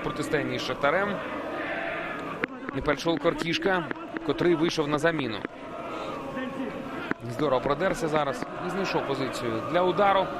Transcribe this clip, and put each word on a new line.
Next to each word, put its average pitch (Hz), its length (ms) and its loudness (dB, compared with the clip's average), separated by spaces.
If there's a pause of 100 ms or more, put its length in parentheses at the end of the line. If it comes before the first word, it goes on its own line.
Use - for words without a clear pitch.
протистояння 143 520 0
із 123 60 -2
Шахтарем. 170 540 2 (1600)
І 135 40 -2
перший 147 300 2
гол 156 80 2
Каркішка, 165 640 2 (420)
котрий 165 300 4
вийшов 151 320 2
на 147 100 2
заміну. 139 400 2 (1900)
Здорово 131 300 4
продерся 160 460 2
зараз 147 380 2 (220)
і - 20 0
знайшов 175 380 0
позицію 123 640 -2
для 175 100 4
удару. 190 460 4 (120)